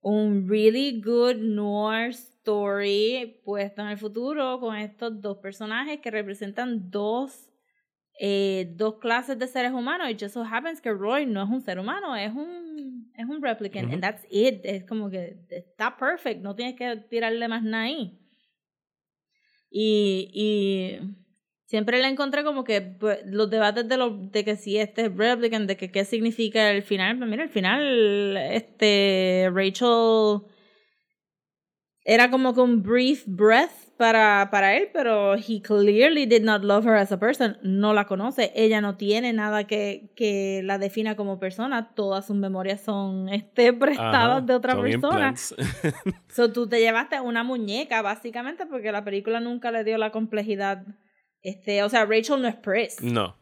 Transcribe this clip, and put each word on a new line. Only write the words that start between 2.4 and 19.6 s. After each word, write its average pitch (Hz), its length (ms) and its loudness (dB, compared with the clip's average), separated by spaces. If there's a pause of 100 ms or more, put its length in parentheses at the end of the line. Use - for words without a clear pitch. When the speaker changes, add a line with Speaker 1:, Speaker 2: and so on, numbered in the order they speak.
Speaker 1:
puesto 202 380 -6
en 208 80 -8
el 208 80 -8
futuro 254 640 -4
con 220 160 -6
estos 214 420 -8
dos 196 200 -8
personajes 226 600 -8
que 247 100 -10
representan 208 800 -8
dos, 220 640 -6 (640)
eh, 196 600 -2
dos 214 220 -2
clases 247 380 -2
de 247 100 -4
seres 254 260 -4
humanos. 269 360 -4
It 214 120 -6
just 202 140 -10
so 233 100 -6
happens 277 340 -6
que 226 140 -4
Roy 226 320 -2
no 202 180 -2
es 202 60 -4
un 254 100 -2
ser 185 200 -8
humano, 294 360 -8
es 220 160 -6
un, 294 840 -12
es 233 120 -12
un 294 180 -8
replicant. 208 440 -4
Speaker 2:
Ujú. 127 80 -4
Speaker 1:
And 180 60 -6
that's 196 300 -6
it. 208 320 2
Es 190 220 -8
como 214 240 -8
que 185 260 -10 (140)
está 214 480 -8
perfect. 262 440 -4
No 202 140 -10
tienes 247 200 -8
que 247 200 -6 (140)
tirarle 233 400 -4
más 226 140 -4
nada 220 200 -4
ahí. 247 340 -6 (1500)